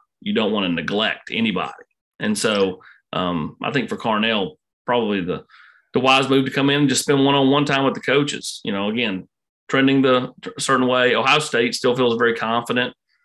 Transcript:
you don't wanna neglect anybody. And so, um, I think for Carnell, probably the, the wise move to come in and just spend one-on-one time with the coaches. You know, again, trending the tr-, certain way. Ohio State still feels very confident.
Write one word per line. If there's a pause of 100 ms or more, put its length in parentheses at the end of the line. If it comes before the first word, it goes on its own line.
(200)
you
don't
wanna
neglect
anybody. (460)
And
so, (300)
um,
I
think
for
Carnell, (280)
probably
the, (500)
the
wise
move
to
come
in
and
just
spend
one-on-one
time
with
the
coaches.
You
know,
again, (400)
trending
the (100)
tr-,
certain
way.
Ohio
State
still
feels
very
confident. (320)